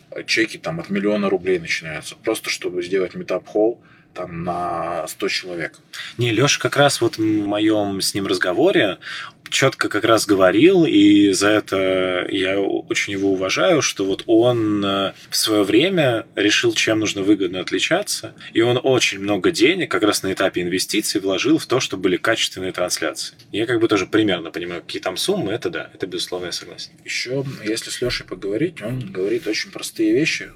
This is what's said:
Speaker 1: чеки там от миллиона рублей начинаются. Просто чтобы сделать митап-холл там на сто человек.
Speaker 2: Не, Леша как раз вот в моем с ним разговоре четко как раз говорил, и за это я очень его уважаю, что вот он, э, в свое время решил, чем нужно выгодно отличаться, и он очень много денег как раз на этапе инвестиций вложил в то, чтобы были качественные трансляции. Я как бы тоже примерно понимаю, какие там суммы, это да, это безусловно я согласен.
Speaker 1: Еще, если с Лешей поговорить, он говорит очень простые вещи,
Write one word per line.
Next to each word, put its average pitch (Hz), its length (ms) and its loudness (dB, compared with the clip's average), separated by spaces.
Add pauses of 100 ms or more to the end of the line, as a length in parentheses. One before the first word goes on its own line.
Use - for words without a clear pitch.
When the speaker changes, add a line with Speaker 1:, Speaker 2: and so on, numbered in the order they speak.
(260)
Speaker 1:
чеки - 320 -2
там 82 220 -8
от 82 100 -14
миллиона 101 400 0
рублей 92 280 0
начинаются. 80 580 -8
Просто - 340 -4
чтобы - 320 -6
сделать 92 320 -2
митап-холл 107 680 -2 (320)
там 85 280 -10
на 85 640 -4
сто - 220 -6
человек. 87 500 -8 (400)
Speaker 2:
Не, 120 140 0
Леша 127 280 2
как - 160 -2
раз 143 240 4
вот 113 180 0
в 110 40 -2
моем 104 760 0
с - 140 -2
ним 98 120 -2
разговоре 95 720 2 (520)
четко - 380 0
как 104 160 -2
раз 110 220 4
говорил, 107 580 6
и 101 480 6
за 98 160 2
это 95 840 0
я 95 300 0
очень - 540 -2
его 98 180 0
уважаю, 131 480 2
что - 240 -2
вот 95 220 -2
он, 113 580 4
э, 98 280 0 (180)
в - 60 -4
свое 107 280 2
время 127 600 2 (100)
решил, 104 380 2
чем 110 260 0
нужно 98 220 -4
выгодно 95 380 0
отличаться, - 760 -4 (180)
и - 80 0
он 123 220 2
очень 117 380 2
много 98 300 2
денег 170 400 2
как 92 120 0
раз - 200 2
на 95 120 -2
этапе 92 260 0
инвестиций 92 600 -2
вложил 139 360 2
в - 80 -4
то, - 160 0
чтобы 95 220 -6
были 90 160 2
качественные 95 540 -2
трансляции. - 640 -6 (140)
Я 104 140 -2
как 117 160 0
бы 110 80 2
тоже 95 180 2
примерно 92 440 0
понимаю, 87 320 -8
какие - 180 -10
там 90 160 -6
суммы, 151 360 -2
это 98 180 -4
да, 80 240 -8
это - 120 -6
безусловно 90 400 -8
я 85 60 -8
согласен. - 380 -14 (160)
Speaker 1:
Еще, 131 360 -6 (220)
если 110 240 -6
с - 140 -6
Лешей - 240 -4
поговорить, 101 560 -4
он 117 280 -8
говорит 101 360 -2
очень 104 240 -4
простые - 420 -2
вещи, 147 440 0